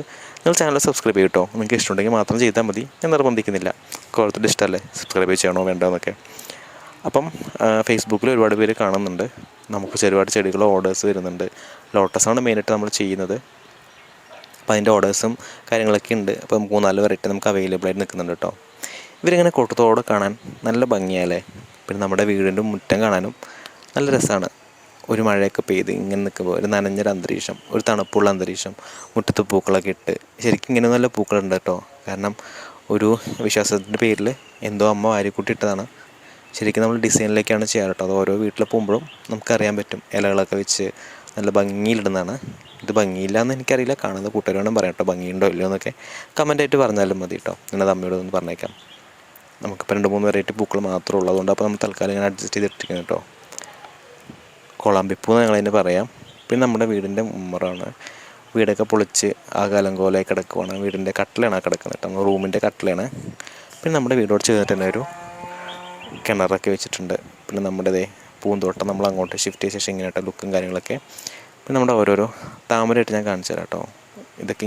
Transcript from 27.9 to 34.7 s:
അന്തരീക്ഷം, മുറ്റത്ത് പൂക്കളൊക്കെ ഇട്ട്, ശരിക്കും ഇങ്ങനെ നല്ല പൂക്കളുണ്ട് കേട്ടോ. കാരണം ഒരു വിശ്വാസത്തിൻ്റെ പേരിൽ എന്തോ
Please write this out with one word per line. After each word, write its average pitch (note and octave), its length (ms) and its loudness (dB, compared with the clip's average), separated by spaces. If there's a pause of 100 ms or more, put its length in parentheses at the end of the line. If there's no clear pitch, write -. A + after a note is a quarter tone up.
അന്തരീക്ഷം, F#2 400 -6 (420)
മുറ്റത്ത് - 360 2
പൂക്കളൊക്കെ F#2+ 440 2
ഇട്ട്, - 200 -4 (300)
ശരിക്കും G#2+ 280 2
ഇങ്ങനെ A#2+ 220 4
നല്ല B2 120 4 (100)
പൂക്കളുണ്ട് G2 400 0
കേട്ടോ. F#2 200 -2 (300)
കാരണം G2+ 260 -4 (640)
ഒരു G#2 140 4 (380)
വിശ്വാസത്തിൻ്റെ G#2 580 0
പേരിൽ G#2+ 240 2 (400)
എന്തോ G#2 260 2